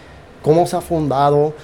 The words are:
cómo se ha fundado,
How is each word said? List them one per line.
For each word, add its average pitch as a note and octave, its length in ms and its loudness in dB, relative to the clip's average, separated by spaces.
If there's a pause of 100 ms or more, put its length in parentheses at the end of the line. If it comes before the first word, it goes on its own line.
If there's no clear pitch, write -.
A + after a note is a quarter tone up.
(420)
cómo E3 260 2
se F3+ 100 -4
ha E3 40 -6
fundado, D3 720 0 (100)